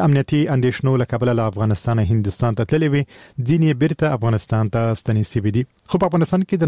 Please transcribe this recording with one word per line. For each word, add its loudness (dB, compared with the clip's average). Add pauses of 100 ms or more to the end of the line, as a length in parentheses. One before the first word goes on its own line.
امنیتي 2 (140)
اندېښنو 0
له 0
کبله -2
له 0 (100)
افغانستانه 0 (100)
هندوستان 0
ته -2
تللې 0
وې، 0 (460)
ځینې 4
یې 0
بیرته 0
افغانستان -2
ته 0
ستنې -2 (100)
سوي 0
دي. -2 (220)
خو 0
په 2
افغانستان 0
کې -2
د 0